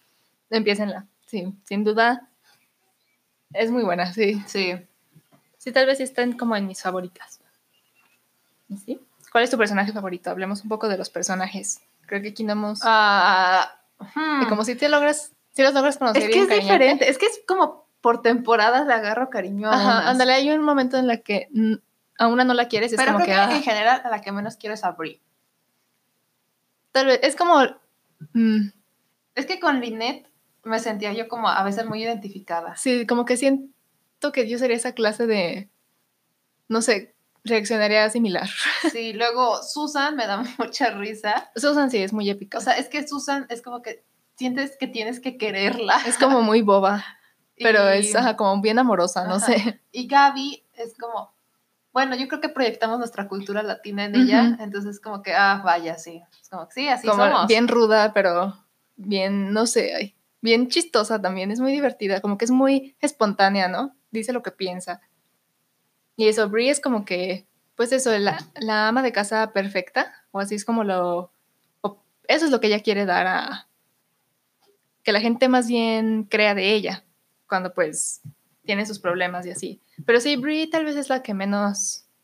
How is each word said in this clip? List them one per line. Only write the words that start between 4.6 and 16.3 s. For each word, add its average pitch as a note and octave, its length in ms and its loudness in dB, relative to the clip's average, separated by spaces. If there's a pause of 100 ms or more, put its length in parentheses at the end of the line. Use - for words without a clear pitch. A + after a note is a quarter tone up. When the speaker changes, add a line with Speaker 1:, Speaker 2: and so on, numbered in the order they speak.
Speaker 1:
Sí, B3+ 120 -12
tal C4 160 2
vez C4+ 140 0
estén B3 360 -4
como A#3 200 -2
en G3+ 100 -4
mis F#3 160 -12
favoritas. F3+ 560 -8 (1300)
¿Y G3 100 -12
sí? - 220 -12 (300)
¿Cuál A#3 140 4
es B3 60 -2
tu C4+ 80 -2
personaje G#3 340 0
favorito? F#3+ 360 -8
Hablemos F#3+ 360 -6
un A3 60 -12
poco G#3+ 180 -4
de F#3+ 100 -2
los G3 100 -10
personajes. F#3 720 -6 (260)
Creo G3+ 140 -6
que G#3 100 -10
aquí A3 120 -10
no G#3+ 120 -2
hemos G#3+ 280 -6
Speaker 2:
Ah, G3 920 4 (240)
hmm. D4 420 -2
Speaker 1:
y A3 40 0
como G#3+ 180 0
si B3 100 -4
te D4 140 0
logras, D4 420 0 (220)
si C4+ 100 2
los C4+ 100 6
logras C#4 260 2
conocer A#3+ 260 2
Speaker 2:
Es G#3+ 60 -2